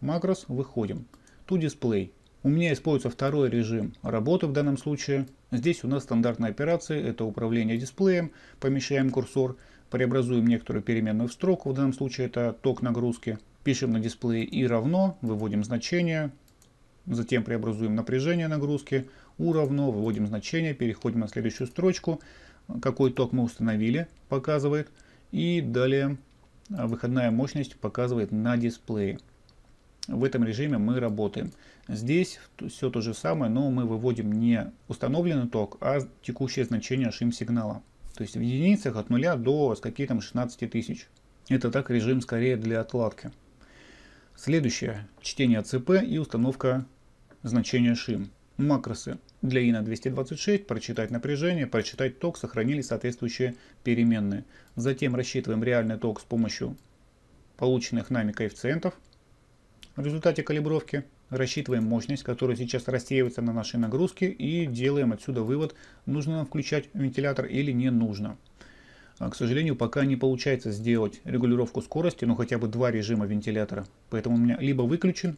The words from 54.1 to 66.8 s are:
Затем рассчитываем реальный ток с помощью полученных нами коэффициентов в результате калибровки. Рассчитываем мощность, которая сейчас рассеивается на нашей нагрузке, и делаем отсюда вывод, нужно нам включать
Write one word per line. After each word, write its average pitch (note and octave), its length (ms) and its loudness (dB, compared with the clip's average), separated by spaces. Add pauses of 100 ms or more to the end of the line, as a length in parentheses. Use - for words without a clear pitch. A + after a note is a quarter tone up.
Затем C3 400 0
рассчитываем A#2+ 480 -2
реальный A2+ 340 2
ток A2 220 -2
с - 40 -18
помощью - 520 -2 (800)
полученных A#2+ 540 0
нами G#2+ 240 0
коэффициентов C#3 600 -2 (1000)
в C#3+ 100 -4
результате D#3 380 0
калибровки. D3+ 640 -2 (240)
Рассчитываем B2+ 540 -2
мощность, A#2 400 -2
которая B2 340 -2
сейчас A#2+ 300 -4
рассеивается B2+ 540 0
на A#2 120 0
нашей A#2 260 -2
нагрузке, D3+ 500 0
и E3 360 -2
делаем C3 480 0
отсюда A#2 300 -4
вывод, D3 320 -2 (300)
нужно D3+ 320 -2
нам D#3+ 80 -2
включать D3 480 -2